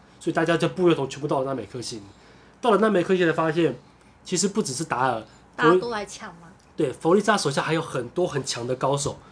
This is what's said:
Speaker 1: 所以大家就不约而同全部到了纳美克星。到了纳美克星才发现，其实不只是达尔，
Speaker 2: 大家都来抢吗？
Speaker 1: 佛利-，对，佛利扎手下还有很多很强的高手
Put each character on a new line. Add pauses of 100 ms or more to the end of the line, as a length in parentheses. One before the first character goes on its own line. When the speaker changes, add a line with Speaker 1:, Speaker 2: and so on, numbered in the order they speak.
(200)
Speaker 1:
所
以
大
家
就
不
约
而
同
全
部
到
了
纳
美
克
星。 (600)
到
了
纳
美
克
星
才
发
现， (460)
其
实
不
只
是
达
尔， (320)
Speaker 2:
大
家
都
来
抢
吗？
Speaker 1:
佛
利-， (240)
对，
佛
利
扎
手
下
还
有
很
多
很
强
的
高
手 (140)